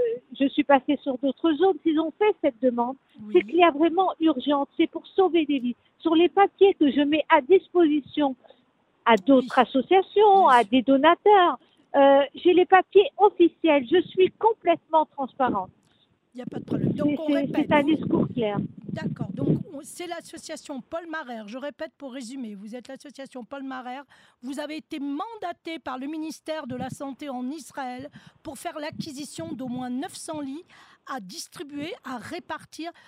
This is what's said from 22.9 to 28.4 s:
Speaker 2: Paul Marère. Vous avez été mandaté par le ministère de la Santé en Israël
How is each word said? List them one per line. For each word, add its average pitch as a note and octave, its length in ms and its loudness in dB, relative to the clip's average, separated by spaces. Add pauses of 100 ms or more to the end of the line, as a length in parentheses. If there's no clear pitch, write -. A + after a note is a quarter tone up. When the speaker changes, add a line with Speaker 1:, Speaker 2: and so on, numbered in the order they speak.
Speaker 2:
Paul C#4 220 -14
Marère. C4 400 -14 (380)
Vous C4 180 -12
avez D4+ 160 -10
été D#4 240 -12
mandaté F4 800 -10
par C4 180 -12
le C4+ 80 -10
ministère D#4 600 -10
de B3+ 80 -10
la C4 140 -8
Santé C#4+ 380 -12
en B3+ 220 -8
Israël C4+ 580 -12 (360)